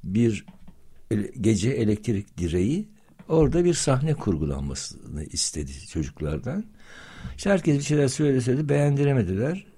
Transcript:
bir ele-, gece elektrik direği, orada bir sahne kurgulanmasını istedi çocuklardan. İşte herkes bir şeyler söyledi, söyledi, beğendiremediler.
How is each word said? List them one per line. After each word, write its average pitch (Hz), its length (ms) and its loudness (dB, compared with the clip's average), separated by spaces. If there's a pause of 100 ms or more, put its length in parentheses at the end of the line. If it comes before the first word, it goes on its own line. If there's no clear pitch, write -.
bir 107 400 2 (640)
ele-, 104 200 -2 (100)
gece 110 300 2
elektrik 107 680 -2
direği, 90 500 0 (400)
orada 160 360 4
bir 175 100 4
sahne 143 400 2
kurgulanmasını 71 1080 -4
istedi 73 480 -6 (200)
çocuklardan. 78 720 -4 (720)
İşte - 140 -2
herkes 165 280 2
bir 143 60 -4
şeyler 147 240 4
söyledi, 135 340 2
söyledi, 131 260 0
beğendiremediler. 143 1000 2 (120)